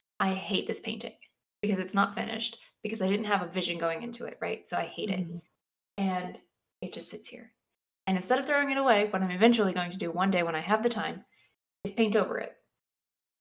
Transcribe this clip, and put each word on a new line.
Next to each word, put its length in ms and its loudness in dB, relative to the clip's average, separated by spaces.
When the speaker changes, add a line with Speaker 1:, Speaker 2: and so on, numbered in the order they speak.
Speaker 1:
I 120 2
hate 340 -2
this 140 -2
painting 340 -8
because 200 0
it's 140 -4
not 200 4
finished, 420 -4
because 200 -2
I 60 0
didn't 180 0
have 160 2
a 60 -6
vision 300 -4
going 240 -2
into 240 -10
it, 140 -12
right? 260 -6
So 100 -4
I 80 0
hate 260 -6
it. 100 0
Speaker 2:
Mm-hmm. 160 -6
Speaker 1:
And 400 -2
it 120 -8
just 180 -4
sits 180 -10
here. 240 -16
And 100 2
instead 220 2
of 80 -2
throwing 240 2
it 80 0
away, 320 4
what 120 0
I'm 80 0
eventually 420 6
going 180 -2
to 80 -8
do 120 -2
one 200 2
day 120 4
when 120 0
I 60 0
have 220 2
the 60 2
time 360 -4
is 80 -4
paint 240 2
over 220 2
it. 160 -8